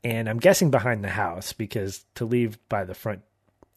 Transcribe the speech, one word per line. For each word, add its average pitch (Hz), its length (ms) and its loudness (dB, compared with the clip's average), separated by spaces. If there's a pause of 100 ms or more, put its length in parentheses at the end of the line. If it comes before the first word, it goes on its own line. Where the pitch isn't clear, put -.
and 113 240 -2
I'm 113 120 -2
guessing 175 320 6
behind 113 320 2
the 98 60 -4
house, 92 440 -4
because 98 500 -6 (120)
to 117 100 -4
leave 113 320 0 (100)
by 101 160 -2
the 92 120 -10
front 101 260 -8 (560)